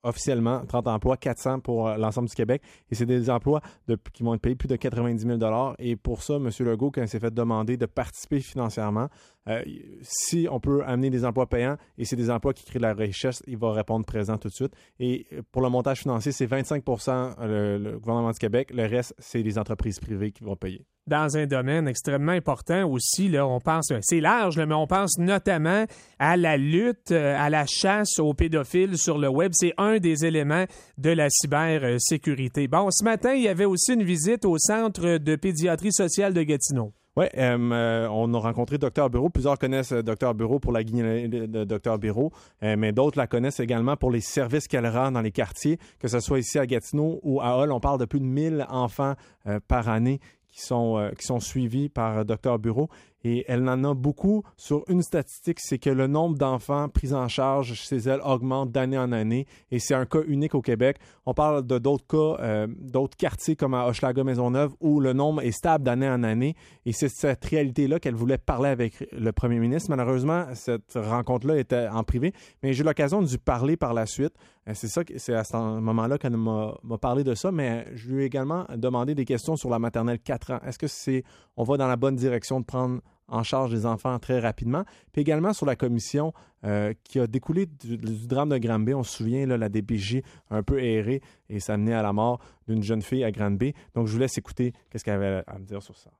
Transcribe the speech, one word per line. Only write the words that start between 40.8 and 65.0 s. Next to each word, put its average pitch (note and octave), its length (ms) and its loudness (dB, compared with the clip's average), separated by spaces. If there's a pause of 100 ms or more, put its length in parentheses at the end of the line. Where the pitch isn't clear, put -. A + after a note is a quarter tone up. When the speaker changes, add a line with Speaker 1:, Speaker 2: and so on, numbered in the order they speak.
Speaker 1:
guignolée A2+ 460 0
de, A2+ 160 -4
de A2 180 -2
docteur A2 340 -2
Bureau, G#2+ 340 0 (300)
euh, G#2+ 160 2
mais G#2+ 140 2
d'autres C3+ 260 2
la B2 100 0
connaissent B2+ 340 0
également A#2+ 340 0
pour C3 160 0
les A#2+ 80 2
services C3+ 480 -2
qu'elle A#2+ 200 0
rend B2+ 240 2
dans A#2+ 100 0
les A2 100 0
quartiers, D3 460 -2 (220)
que B2 100 -4
ce A#2+ 100 0
soit C3+ 200 0
ici B2 200 -2
à C3+ 60 2
Gatineau D3 580 -2
ou C#3 160 0
à B2 220 2
Hull. D3 100 2
On B2 80 0
parle C#3 200 0
de A#2+ 60 2
plus C#3+ 140 -2
de C3 60 0
mille D3 440 0
enfants, C3 440 -2 (320)
euh, G#2 200 -2
par A#2+ 220 0
année A#2+ 320 2 (300)
qui - 120 -20
sont, A#2 360 0
euh, G#2 140 0
qui - 140 -12
sont B2 140 -2
suivis B2+ 480 -2
par, A2+ 300 -2
euh, A2 80 0
docteur A#2 340 0
Bureau. A#2 300 0 (380)
Et A#2+ 200 0
elle B2+ 200 2
en B2+ 160 0
a C#3+ 120 0
beaucoup F#3+ 480 0 (120)
sur - 320 -2
une F3+ 140 4
statistique, - 580 -2
c'est - 200 -4
que C#3+ 100 2
le C3 160 4
nombre D3+ 320 2
d'enfants C#3+ 520 0
pris C3+ 220 0
en C3 160 0
charge C3+ 460 0
chez C3 240 -4
elle C3+ 260 0
augmente C3 480 0
d'année C3 280 0
en B2 120 0
année. A#2 360 0 (240)
Et B2 80 0
c'est C3+ 160 0
un C3 100 0
cas D#3 220 0
unique D3 260 0
au C#3 80 2
Québec. B2+ 360 2 (280)
On B2+ 80 -2
parle D3+ 320 2
de B2 140 2
d'autres C3+ 260 0
cas, D#3 380 2
euh, G#2+ 240 0
d'autres C3 500 -4
quartiers - 380 -2
comme C3+ 180 0
à B2 140 2
Hochelaga B2+ 360 0
Maisonneuve, C3 560 2
où D3 200 4
le C3 140 4